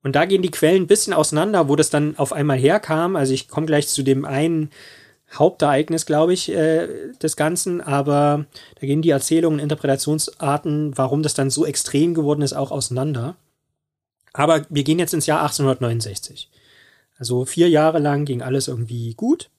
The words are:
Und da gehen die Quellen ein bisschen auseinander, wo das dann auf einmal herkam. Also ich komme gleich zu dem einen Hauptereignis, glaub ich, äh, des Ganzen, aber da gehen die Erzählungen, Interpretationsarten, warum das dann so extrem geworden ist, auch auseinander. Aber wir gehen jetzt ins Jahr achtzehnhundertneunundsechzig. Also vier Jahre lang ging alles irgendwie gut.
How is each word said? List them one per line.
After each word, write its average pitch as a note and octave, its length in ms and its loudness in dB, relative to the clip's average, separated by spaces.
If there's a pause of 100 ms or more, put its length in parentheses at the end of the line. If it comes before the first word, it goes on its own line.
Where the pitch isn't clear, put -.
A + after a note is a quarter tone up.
Und C#3 120 -4
da D3 80 4
gehen F#3 180 2
die F3+ 100 -2
Quellen F3+ 320 4
ein D#3+ 40 -4
bisschen G3+ 260 2
auseinander, D#3+ 540 2
wo C#3 80 4
das D3+ 140 2
dann D3+ 280 -2
auf C#3+ 140 -2
einmal C#3+ 260 0
herkam. E3+ 600 0
Also C3+ 160 0
ich - 160 -6
komme D#3 180 -4
gleich D3 220 0
zu - 140 -4
dem C3+ 200 2
einen D3+ 460 -2 (640)
Hauptereignis, D#3 720 2
glaub D#3 240 2
ich, F3+ 180 -2
äh, E3 400 0 (340)
des D#3+ 140 -2
Ganzen, F3 460 -2
aber D3 640 0 (340)
da C#3 80 -8
gehen D3 140 0
die E3 80 2
Erzählungen, D#3 500 2
Interpretationsarten, D3 1400 -2
warum C3+ 240 0
das D3+ 120 -2
dann C3+ 160 0
so D3 160 0
extrem D3+ 480 0
geworden D3 280 0
ist, C#3 120 0
auch C#3 180 -4
auseinander. C3+ 640 -4 (960)
Aber D#3 380 2
wir C#3+ 160 -2
gehen D#3 140 2
jetzt E3 140 -2
ins D#3 120 -2
Jahr D#3 160 2
achtzehnhundertneunundsechzig. A#2+ 1080 -4 (680)
Also B2 260 -2
vier E3 240 2
Jahre D#3+ 320 4
lang C#3+ 240 0
ging C3 180 -4
alles C3 280 -2
irgendwie A#2 460 -6
gut. B3+ 440 -2